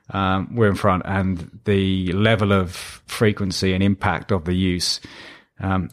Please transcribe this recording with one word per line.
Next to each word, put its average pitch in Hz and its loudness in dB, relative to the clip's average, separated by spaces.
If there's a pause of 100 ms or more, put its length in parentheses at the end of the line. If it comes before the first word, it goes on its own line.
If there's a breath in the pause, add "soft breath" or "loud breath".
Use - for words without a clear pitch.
(120 loud breath)
Um, 95 -2
we're 110 4
in 95 2
front, 92 2
and 95 -2
the 95 0
level 104 2
of 92 2 (340)
frequency 95 0
and 92 0
impact 98 0
of 87 -2
the 90 -2
use, 90 -2 (600 loud breath)
um, 95 -2